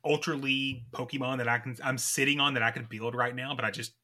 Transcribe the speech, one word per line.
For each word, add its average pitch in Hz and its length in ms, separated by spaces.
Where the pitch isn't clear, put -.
Ultra 151 300
League 135 560
Pokemon 131 480
that 117 100
I 120 100
can, 123 240
I'm 131 140
sitting 143 420
on 139 140
that 113 100
I 113 80
can 123 140
build 113 300
right 123 200
now, 131 200
but 117 100
I 107 60
just 113 220